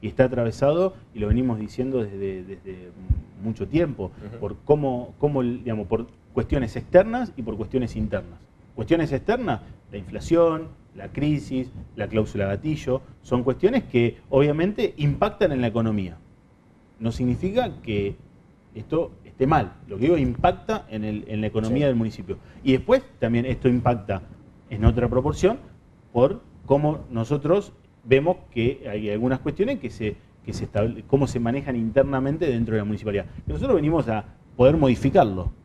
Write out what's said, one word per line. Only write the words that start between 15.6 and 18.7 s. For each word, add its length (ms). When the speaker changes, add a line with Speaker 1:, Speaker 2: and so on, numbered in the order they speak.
Speaker 1:
la 60
economía. 480
No 140
significa 580
que 340